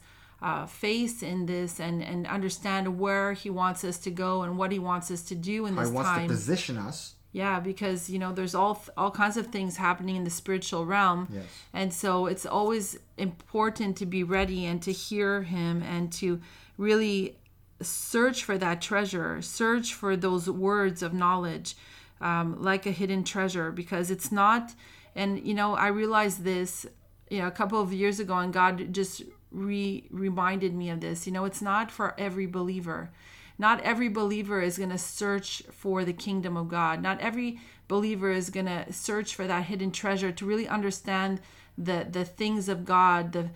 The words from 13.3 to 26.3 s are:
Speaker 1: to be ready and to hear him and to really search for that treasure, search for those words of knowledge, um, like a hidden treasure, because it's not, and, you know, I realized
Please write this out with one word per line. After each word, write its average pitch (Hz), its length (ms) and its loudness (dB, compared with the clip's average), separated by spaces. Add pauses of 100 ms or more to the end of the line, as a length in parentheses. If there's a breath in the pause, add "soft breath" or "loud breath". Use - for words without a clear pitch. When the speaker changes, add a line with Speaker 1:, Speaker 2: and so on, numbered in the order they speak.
Speaker 1:
to 196 80 -4
be 180 180 0
ready 185 400 0
and 170 180 0
to 190 100 -2
hear 202 500 0
him 170 400 0
and 170 320 -2
to 175 260 0 (380 loud breath)
really 208 580 2 (460)
search - 640 0
for 196 140 0
that 175 220 0
treasure, 185 640 0
search 233 520 2
for 196 220 0
those 180 340 2
words 190 520 2
of 165 120 -2
knowledge, 175 640 2 (440 loud breath)
um, 170 420 0
like 190 220 2
a 202 60 0
hidden 190 340 0
treasure, 180 460 0
because 175 400 -2
it's 185 220 -2
not, 220 420 4 (400 loud breath)
and, 196 320 -2
you 208 80 2
know, 208 200 2
I - 140 4
realized 208 560 2